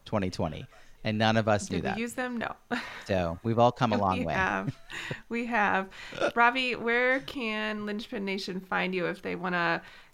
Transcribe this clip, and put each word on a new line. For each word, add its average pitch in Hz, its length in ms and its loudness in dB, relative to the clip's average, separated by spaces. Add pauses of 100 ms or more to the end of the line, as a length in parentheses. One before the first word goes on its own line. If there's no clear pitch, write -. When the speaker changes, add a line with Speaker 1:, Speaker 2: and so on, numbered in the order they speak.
Speaker 1:
twenty 98 260 -2
twenty, 85 360 -4 (400)
and 110 120 0
none 110 200 4
of 107 100 4
us 101 200 2
Speaker 2:
Did - 40 -10
Speaker 1:
knew - 60 0
Speaker 2:
we 85 60 0
Speaker 1:
that. - 140 -4
Speaker 2:
use 233 160 -4
them? 247 240 -4
No. - 180 -4 (140)
<laughs> 240 120 -2 (240)
Speaker 1:
So 87 380 0
we've 113 160 2
all 120 120 10
come 117 220 2
a 104 40 4
long 95 220 4
Speaker 2:
We - 60 -2
Speaker 1:
way. 80 80 0
Speaker 2:
have. 190 420 0 (540)
We 233 180 -4
have. 196 420 2 (460)
Robbie, 247 400 4
where 247 460 2
can 214 640 -4
Linchpin 208 380 -6
Nation 190 360 -4
find 185 340 -2
you 180 140 0
if 185 140 -4
they 185 140 -6
wanna 175 460 0 (320)